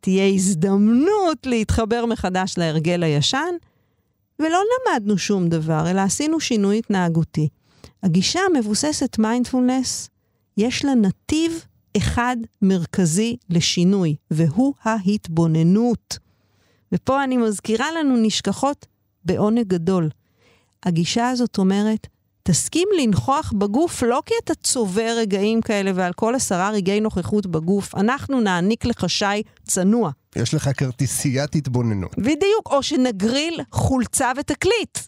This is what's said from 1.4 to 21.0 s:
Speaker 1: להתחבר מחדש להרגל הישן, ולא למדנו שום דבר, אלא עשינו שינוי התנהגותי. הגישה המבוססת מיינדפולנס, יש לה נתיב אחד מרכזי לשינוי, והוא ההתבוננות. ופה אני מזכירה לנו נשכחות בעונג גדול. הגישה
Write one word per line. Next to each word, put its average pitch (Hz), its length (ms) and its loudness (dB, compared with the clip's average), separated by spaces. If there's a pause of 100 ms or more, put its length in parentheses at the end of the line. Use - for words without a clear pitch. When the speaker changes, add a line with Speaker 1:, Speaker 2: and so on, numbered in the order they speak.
Speaker 1:
להתחבר 226 600 0
מחדש 185 520 -2
להרגל 170 440 0
הישן, 170 520 0 (840)
ולא 320 220 0 (120)
למדנו 277 460 0
שום 185 300 0
דבר, 160 420 0
אלא 190 100 0
עשינו 294 400 0
שינוי 208 380 0
התנהגותי. 170 720 -2 (540)
הגישה 185 380 0
המבוססת 285 760 0
מיינדפולנס, 247 920 0 (460)
יש 233 280 0
לה 277 100 2
נתיב 311 680 0 (320)
אחד 240 400 0 (260)
מרכזי 190 760 2 (140)
לשינוי, 175 680 2 (140)
והוא 170 520 2
ההתבוננות. 190 1400 0 (720)
ופה 262 320 0
אני 254 120 0
מזכירה 226 560 0
לנו 294 240 0
נשכחות 220 680 -2 (380)
בעונג 208 440 0
גדול. 175 400 0 (760)
הגישה 185 460 0